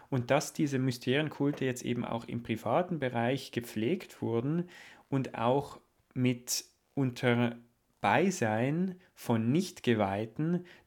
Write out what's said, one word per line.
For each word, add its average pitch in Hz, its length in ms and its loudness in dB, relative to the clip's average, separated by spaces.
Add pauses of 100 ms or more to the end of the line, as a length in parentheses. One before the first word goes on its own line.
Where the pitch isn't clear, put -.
(100)
Und 123 200 0
dass 147 220 2
diese 135 260 0
Mysterienkulte 139 840 0
jetzt 127 200 -2
eben 123 200 -2
auch 117 220 -6
im 120 160 -6
privaten 147 560 -2
Bereich 120 520 -2
gepflegt 123 680 -4
wurden 131 480 -2 (400)
und 135 280 -2
auch 127 440 0 (320)
mit 123 520 0 (300)
unter 120 640 2 (440)
Beisein 139 960 2 (180)
von 117 360 0
Nichtgeweihten, 123 1160 0 (200)